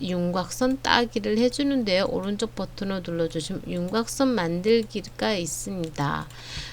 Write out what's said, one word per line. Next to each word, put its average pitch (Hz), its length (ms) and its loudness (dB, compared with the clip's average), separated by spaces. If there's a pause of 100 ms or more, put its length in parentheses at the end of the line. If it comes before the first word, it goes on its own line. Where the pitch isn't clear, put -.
윤곽선 180 800 0
따기를 214 560 2
해주는데요. 247 720 2
오른쪽 202 460 -2
버튼을 190 500 -4
눌러주시면 170 640 -2
윤곽선 202 600 0
만들기가 214 1040 2
있습니다. 156 920 -2 (460)